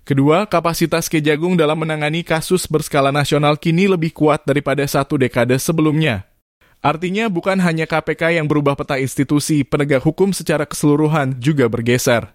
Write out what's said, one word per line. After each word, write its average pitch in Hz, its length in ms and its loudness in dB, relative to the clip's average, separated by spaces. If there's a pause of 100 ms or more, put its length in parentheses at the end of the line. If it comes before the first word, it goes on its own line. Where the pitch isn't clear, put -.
Kedua, 147 400 2
kapasitas 165 640 -2
Kejagung 160 480 0
dalam 156 160 2
menangani 156 480 -4
kasus 165 480 -2
berskala 147 400 0
nasional 147 480 0
kini 175 320 2
lebih 165 240 -2
kuat 147 320 0
daripada 139 400 0
satu 143 320 -2
dekade 123 400 0
sebelumnya. 156 640 0 (560)
Artinya, 180 480 -2
bukan 190 320 -2
hanya 165 240 0
K 156 160 -2
P 156 160 -4
K 165 240 0
yang 151 80 -2
berubah 147 320 0
peta 143 160 -6
institusi 143 720 0
penegak 143 320 0
hukum, 185 320 0
secara 160 320 -2
keseluruhan 147 720 0
juga 131 320 2
bergeser. 117 680 0